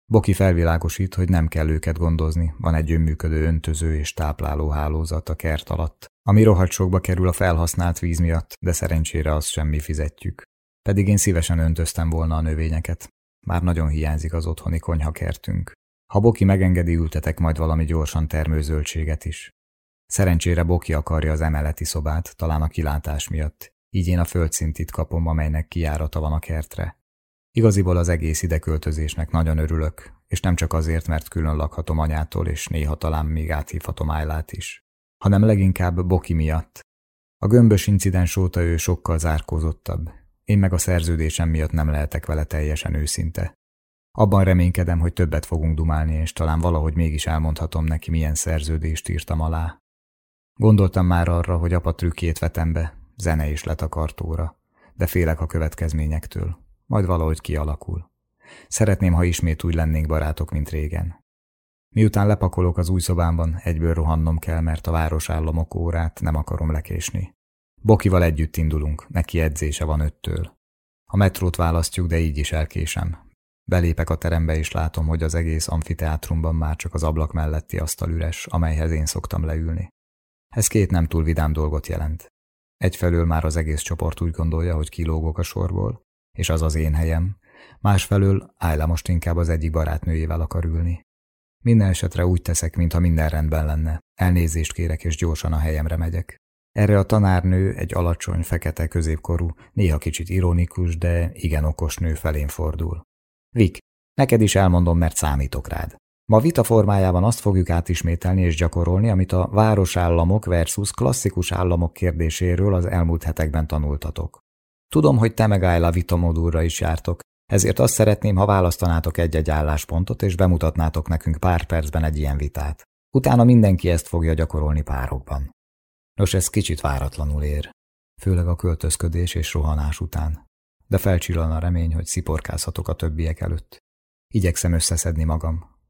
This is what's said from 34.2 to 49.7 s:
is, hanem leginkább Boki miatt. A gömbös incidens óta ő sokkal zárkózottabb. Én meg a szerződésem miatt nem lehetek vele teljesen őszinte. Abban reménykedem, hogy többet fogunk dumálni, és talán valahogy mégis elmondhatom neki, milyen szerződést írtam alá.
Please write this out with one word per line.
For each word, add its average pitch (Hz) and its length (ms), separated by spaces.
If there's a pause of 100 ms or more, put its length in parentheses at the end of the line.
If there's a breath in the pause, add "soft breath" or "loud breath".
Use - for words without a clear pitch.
is, - 300 (360)
hanem 101 260
leginkább 92 640
Boki 87 280
miatt. 80 460 (580)
A - 100
gömbös 110 400
incidens 92 500
óta 90 240
ő 85 160
sokkal 85 400
zárkózottabb. 80 920 (320)
Én 104 160
meg 95 140
a 87 40
szerződésem 82 720
miatt 78 220
nem 78 180
lehetek 73 360
vele 78 180
teljesen 76 500
őszinte. 82 600 (580)
Abban 98 320
reménykedem, 87 560
hogy 85 140
többet 78 320
fogunk 80 300
dumálni, 78 380
és 78 200
talán 80 260
valahogy 80 360
mégis 78 320
elmondhatom 80 580
neki, 80 260
milyen 78 240
szerződést 80 760
írtam 82 320
alá. 80 360 (840)